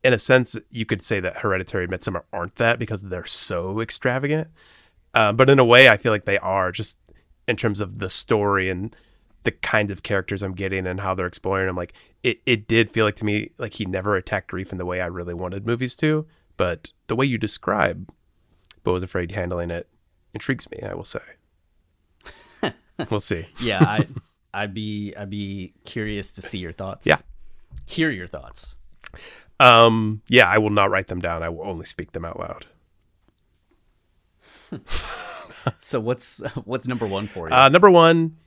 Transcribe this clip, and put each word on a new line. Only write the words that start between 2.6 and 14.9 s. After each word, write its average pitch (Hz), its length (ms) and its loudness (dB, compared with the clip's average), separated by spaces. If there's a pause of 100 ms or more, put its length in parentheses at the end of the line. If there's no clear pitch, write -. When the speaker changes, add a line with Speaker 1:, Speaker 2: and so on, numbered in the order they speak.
Speaker 1:
because 107 240 -8
they're 90 220 -10
so 95 560 -6
extravagant. 139 680 -2 (640)
Uh, 110 180 4
but 131 180 6
in 139 100 8
a 123 60 8
way, 123 240 10
I 104 80 8
feel 117 140 0
like 104 140 0
they 98 140 0
are, 92 320 -2
just - 280 -10 (480)
in 120 80 -2
terms 104 240 -2
of 101 200 -8
the 95 100 -6
story 101 600 0
and 95 260 -6 (480)
the 123 80 0
kind 104 400 -2
of 90 120 -12
characters 98 400 -4
I'm 95 120 -6
getting 95 320 -4
and 90 120 -6
how 95 160 -4
they're 90 100 -4
exploring 95 420 -4
them. 90 80 -4
Like, 87 180 -8 (300)
it, 120 220 -4
it 113 220 0
did 113 220 2
feel 110 160 0
like 104 120 0
to 110 80 -8
me, 104 320 -2
like, 117 180 -10
he 104 100 -6
never 92 300 -2
attacked 92 340 -6
grief 92 220 -8
in 95 60 -8
the 87 80 -8
way 90 160 -6